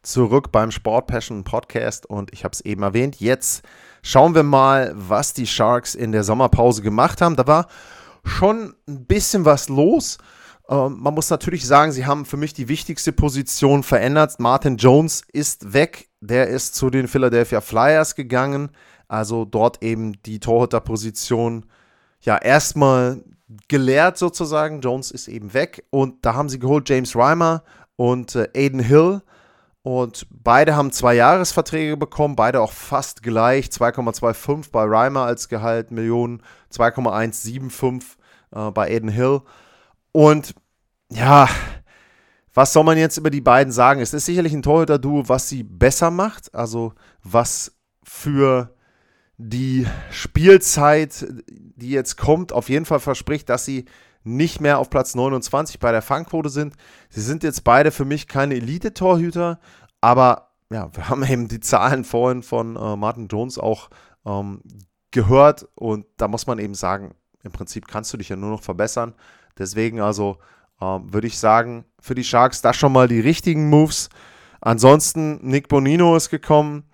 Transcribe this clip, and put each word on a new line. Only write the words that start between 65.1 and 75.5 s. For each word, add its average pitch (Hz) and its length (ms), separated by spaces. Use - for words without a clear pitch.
gehört 135 640
und 107 300
da 107 100
muss 107 200
man 117 120
eben 104 140
sagen, 95 400
im 95 80
Prinzip - 360
kannst 110 240
du 120 60
dich 98 120
ja 98 60
nur 101 140
noch 107 140
verbessern. 113 500
Deswegen 107 440
also, 101 380
ähm, 95 320
würde 107 140
ich - 120
sagen, 117 460
für - 120
die 123 120
Sharks 123 360
das 120 140
schon 139 160
mal 127 160
die 117 140
richtigen 156 480
Moves. 151 400
Ansonsten, 147 840
Nick 135 280